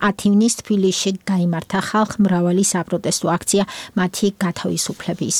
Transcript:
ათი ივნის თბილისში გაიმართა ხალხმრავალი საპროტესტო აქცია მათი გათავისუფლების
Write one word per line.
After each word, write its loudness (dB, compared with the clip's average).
ათი 0
ივნის 4
თბილისში 0
გაიმართა 0
ხალხმრავალი 2
საპროტესტო -2
აქცია 0
მათი 0
გათავისუფლების -4